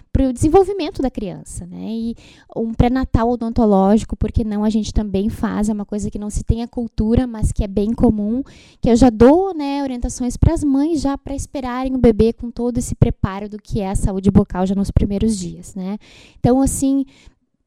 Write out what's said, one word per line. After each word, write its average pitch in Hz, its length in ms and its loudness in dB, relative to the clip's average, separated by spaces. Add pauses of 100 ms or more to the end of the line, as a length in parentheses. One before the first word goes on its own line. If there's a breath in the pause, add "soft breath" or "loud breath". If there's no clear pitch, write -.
(120 soft breath)
pro 269 220 2
desenvolvimento 349 680 2
da 262 120 -2
criança, 175 560 -10
né? 180 220 -12
E 226 260 -6 (400 loud breath)
um 226 180 -4
pré-natal 240 560 2
odontológico, 220 840 4
porque 220 280 0
não, 208 200 -4
a 214 60 2
gente 214 220 -2
também 202 380 0
faz, 208 400 -2
é 226 40 0
uma 202 120 -6
coisa 208 240 -6
que - 80 -10
não 208 140 -8
se 214 120 -4
tem 226 200 0
a 240 40 -8
cultura, 233 600 0
mas 226 240 -2
que - 120 -2
é 214 40 -4
bem 202 260 0
comum, 226 500 0 (380 loud breath)
que - 80 2
eu 233 60 6
já 247 160 8
dou, 294 420 6
né, 285 300 -4
orientações 247 520 -6
pras 330 280 2
mães 285 380 0
já 277 140 -2
pra 277 200 -10
esperarem 262 600 -6
o 262 40 -4
bebê 226 340 2
com 240 160 -12
todo 240 300 -6
esse - 160 -6
preparo 202 520 -4
do 208 120 -14
que - 200 -8
é 190 120 -4
a 208 40 -4
saúde 196 360 -2
bucal 190 340 0
já 190 80 -2
nos 196 160 -2
primeiros 208 480 -2
dias, 170 380 -12
né? 190 240 -10 (400 loud breath)
Então, 262 220 2
assim, 269 440 0 (600 soft breath)